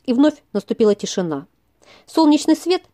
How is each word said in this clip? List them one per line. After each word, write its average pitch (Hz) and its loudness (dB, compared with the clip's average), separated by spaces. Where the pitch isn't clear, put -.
и 262 -4
вновь 294 0
наступила 208 -2
тишина. 165 -8
Солнечный 302 2
свет, 359 -4